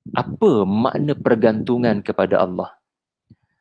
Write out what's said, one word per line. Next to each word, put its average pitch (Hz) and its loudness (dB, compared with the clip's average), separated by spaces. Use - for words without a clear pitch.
Apa 120 2
makna 131 0
pergantungan 113 0
kepada 95 0
Allah? 90 -8